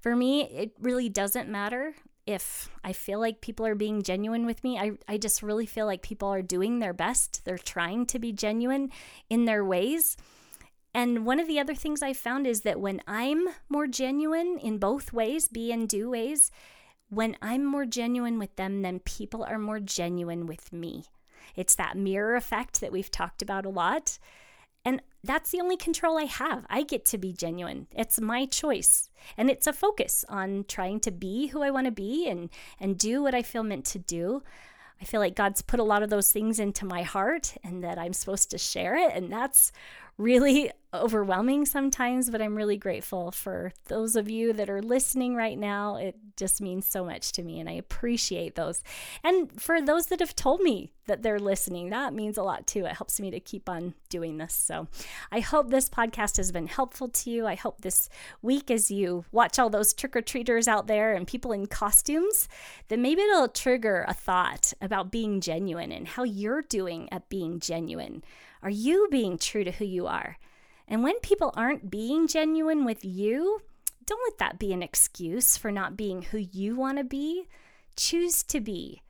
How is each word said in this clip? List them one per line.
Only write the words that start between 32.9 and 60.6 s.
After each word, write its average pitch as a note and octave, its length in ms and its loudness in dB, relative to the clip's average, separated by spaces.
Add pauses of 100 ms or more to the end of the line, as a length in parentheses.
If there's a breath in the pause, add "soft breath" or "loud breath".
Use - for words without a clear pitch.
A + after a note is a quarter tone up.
do A#3 240 2
what C4+ 120 2
I B3 60 2
feel A#3 220 -4
meant G3+ 240 -4
to - 120 -6
do. F3+ 440 -4 (580 loud breath)
I F3+ 60 -12
feel A3 140 0
like F#3 160 2
God's G3+ 260 2
put - 180 0
a A3+ 40 6
lot G#3 180 4
of G#3+ 80 0
those G3+ 220 4
things G#3+ 260 2
into G3+ 260 -2
my F3 180 -4
heart G#3+ 520 0 (100)
and F3+ 180 -8
that E3+ 160 -4
I'm F3 140 -4
supposed - 380 0
to F#3+ 80 -6
share F3+ 360 -2
it. D#4 200 4
And F3+ 180 -4
that's - 400 2 (460 loud breath)
really B3+ 520 6 (240)
overwhelming A3 680 2
sometimes, B3+ 640 0
but A3+ 140 0
I'm G#3 120 -2
really G#3 220 2
grateful F3+ 540 -4
for F#3 420 -6 (140)
those A3 280 0
of G#3+ 140 2
you A3+ 240 0
that G#3+ 160 0
are G3 140 -2
listening B3 520 2
right A3+ 240 -2
now. G3+ 380 -2
It F#3 200 -6 (200)
just F#3+ 240 -2
means F#3+ 240 -4
so F#3+ 180 -2
much - 300 -6
to F3+ 100 -6
me, E3 180 -8
and E3 80 -8
I E3 40 -8
appreciate F3+ 840 -2
those. E3 280 -4 (420 loud breath)
And F4 260 4 (100)
for E4 200 2
those D4+ 260 4
that F4+ 140 0
have E4+ 160 0
told D4+ 240 4
me C#4 320 2 (140)
that G#3+ 160 -2
they're G#3+ 160 2
listening, F#3+ 520 0
that B3 220 -2
means G#3+ 240 -4
a G#3 60 0
lot F#3 240 -2
too. G3 180 0
It - 100 -4
helps - 260 -4
me G3 100 -6
to F#3 100 -6
keep - 300 -10
on E3+ 240 -6 (160)
doing E3 260 -4
this. D#3 160 -6
So D#3+ 340 -2 (460 loud breath)
I A3+ 80 2
hope C#4+ 300 2
this C4 180 4
podcast A3+ 480 0
has F#3+ 160 2
been E3 140 -2
helpful - 420 -2
to - 220 -2
you. A#3 160 0
I F#3 80 0
hope - 260 -6
this - 300 0 (320 loud breath)
week, C4+ 280 2
as A3+ 200 4
you F3+ 420 0
watch A#3 260 4
all A#3+ 120 6
those G#3 240 4
trick-or-treaters A#3 720 0